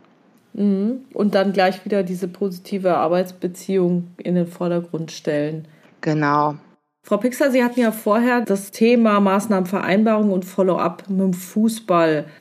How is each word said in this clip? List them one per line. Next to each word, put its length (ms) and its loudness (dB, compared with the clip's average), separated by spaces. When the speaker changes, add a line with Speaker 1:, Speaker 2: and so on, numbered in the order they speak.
Speaker 1:
Mhm. 600 -2
Und 220 0
dann 180 0
gleich 320 0
wieder 180 0
diese 240 -6
positive 720 -4
Arbeitsbeziehung 1080 -2
in 180 -4
den 120 0
Vordergrund 640 -6
stellen. 560 -4
Speaker 2:
Genau. 540 0
Speaker 1:
Frau 140 -2
Pixer, 340 0
Sie 120 4
hatten 160 0
ja 120 2
vorher 500 0
das 300 -2
Thema 480 4
Maßnahmenvereinbarung 1120 2
und 140 -2
Follow-up 640 -2
mit 100 -2
dem 140 2
Fußball 920 0